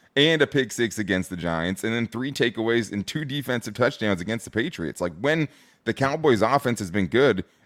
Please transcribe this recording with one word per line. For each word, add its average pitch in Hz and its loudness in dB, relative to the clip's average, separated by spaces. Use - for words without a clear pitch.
and 151 4
a 139 4
pick 131 0
six 113 -2
against 92 0
the 92 -8
Giants. 85 -2
And 113 -2
then 117 -2
three 131 -8
takeaways 113 0
and 101 -4
two - -6
defensive 127 -4
touchdowns 110 0
against 110 -4
the - -16
Patriots. 107 -4
Like, 87 -2
when 151 0
the 113 0
Cowboys' 139 4
offense 120 2
has 92 -6
been 95 0
good, 113 4